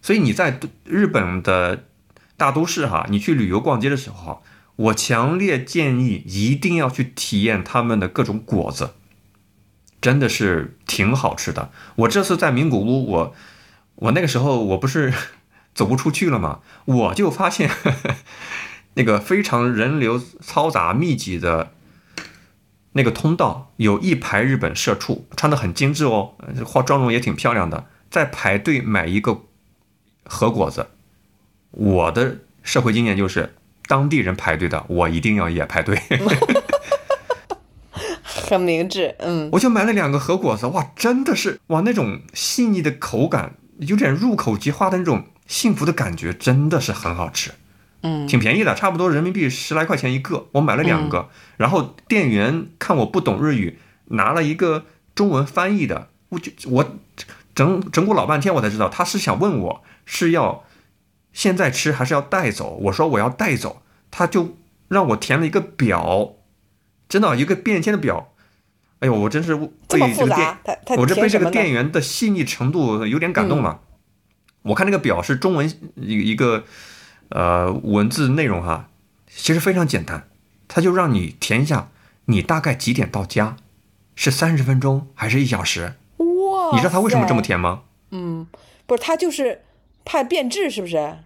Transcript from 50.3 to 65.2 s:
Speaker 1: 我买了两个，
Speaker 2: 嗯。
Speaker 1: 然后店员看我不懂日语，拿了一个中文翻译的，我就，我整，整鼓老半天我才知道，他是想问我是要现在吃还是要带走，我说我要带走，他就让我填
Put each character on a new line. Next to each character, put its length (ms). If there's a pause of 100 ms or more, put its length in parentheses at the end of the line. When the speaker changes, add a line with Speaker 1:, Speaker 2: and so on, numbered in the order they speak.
Speaker 1:
我 80
买 160
了 60
两 260
个， 100
Speaker 2:
嗯。 100 (280)
Speaker 1:
然 140
后 260 (120)
店 200
员 400 (100)
看 200
我 80
不 140
懂 240
日 120
语， 220 (280)
拿 260
了 100
一 120
个 320 (280)
中 140
文 180
翻 300
译 100
的， 220 (220)
我 80
就， 140 (180)
我 280 (560)
整， 260 (100)
整 160
鼓 80
老 120
半 140
天 140
我 80
才 80
知 80
道， 100
他 160
是 140
想 200
问 200
我 260 (200)
是 260
要 320 (720)
现 240
在 120
吃 220
还 140
是 100
要 60
带 320
走， 300
我 100
说 160
我 100
要 100
带 280
走， 260 (300)
他 160
就 280 (300)
让 220
我 80
填 240